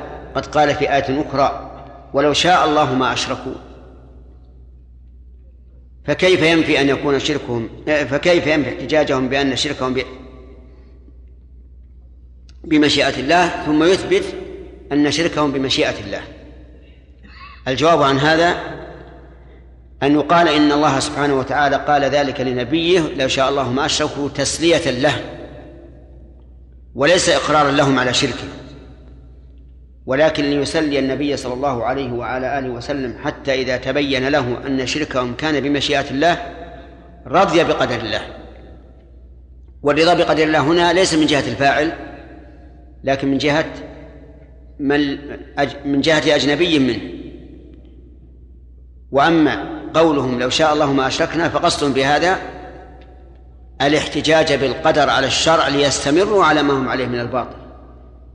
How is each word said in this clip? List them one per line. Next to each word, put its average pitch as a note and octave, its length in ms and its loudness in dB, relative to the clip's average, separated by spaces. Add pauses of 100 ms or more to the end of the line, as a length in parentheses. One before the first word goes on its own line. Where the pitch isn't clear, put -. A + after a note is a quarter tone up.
(360)
قد C3 100 -4
قال D3 300 2
في C#3 200 0
آية C3+ 260 0
أخرى: C#3 500 -2 (420)
'ولو C#3+ 200 2
شاء E3 320 4
الله D3+ 280 2
ما B2+ 200 0
أشركوا'؟ C3 420 -6 (2500)
فكيف E3 360 2
ينفي D#3 400 4
أن C#3 80 2
يكون C#3+ 300 0
شركهم، B2 500 -4 (160)
فكيف D3 640 2
ينفي D3 220 0
احتجاجهم C#3 600 0
بأن C#3 260 0
شركهم B2+ 380 -4
ب-، B2 120 -2 (2500)
بمشيئة C#3+ 560 2
الله، E3 280 4
ثم D3+ 360 0
يثبت F#3 400 2 (680)
أن D3 200 2
شركهم D#3 400 0
بمشيئة C3+ 540 -2
الله؟" F#2+ 160 -8 (1500)
الجواب C#3+ 360 4
عن C#3 140 2
هذا D#3+ 380 2 (1500)
أن C#3+ 120 4
يقال E3 320 4
إن D3 240 4
الله D3 280 2
سبحانه C#3 340 -2
وتعالى C#3 420 0
قال C#3+ 280 2
ذلك C3+ 380 0
لنبيه: C3 580 0
"لو C#3 280 -2
شاء C3 220 0
الله C#3 220 -2
ما C#3 140 0
أشركوا"، C#3+ 440 -2
تسلية C#3+ 600 0
له، B2 300 0 (1700)
وليس E3 340 4
إقرارا D3 420 2
لهم C#3 280 2
على B2 140 0
شركه، A#2+ 340 -2 (1600)
ولكن D3 380 2
ليسلي C#3+ 560 -2
النبي C3+ 380 -2
صلى B2 160 -6
الله B2 320 -4
عليه C3 260 -4
وعلى A#2+ 480 -4
آله C3 100 -6
وسلم، B2 540 -8
حتى C#3 300 -4
إذا B2+ 240 -2
تبين C3 500 -2
له C3 400 -2
أن C3 200 -2
شركهم B2+ 460 -4
كان D3+ 260 -2
بمشيئة C#3 520 -2
الله D#3 260 2 (920)
رضي E3 360 4
بقدر C#3 320 0
الله. G#2+ 260 -4 (1600)
والرضا D3+ 320 4
بقدر D#3+ 300 2
الله D#3 160 2
هنا E3+ 340 2
ليس F3 200 2
من D#3 120 2
جهة C#3+ 220 0
الفاعل، C#3 440 0 (1120)
لكن C3+ 240 -2
من C#3 100 0
جهة D3 280 0 (1120)
من C#3+ 380 0 (420)
أج-، C#3 260 -4
من C#3 160 0
جهة D3+ 340 2
أجنبي D3 440 2
منه. A#2 220 0 (2000)
وأما D3 640 2 (180)
قولهم: C#3 460 2
"لو B2 100 0
شاء D#3 240 2
الله D3 200 2
ما C3+ 140 2
أشركنا"، D#3 420 -2
فقصد D3 440 0
بهذا D3 440 2 (1400)
الاحتجاج D3+ 720 2
بالقدر C3 560 2
على C3 180 2
الشرع D#3+ 400 2
ليستمروا C#3+ 800 2
على D3+ 180 4
ما C#3+ 100 2
هم B2+ 160 -2
عليه B2+ 160 -2
من A#2+ 140 -4
الباطل، A#2 360 -6 (800)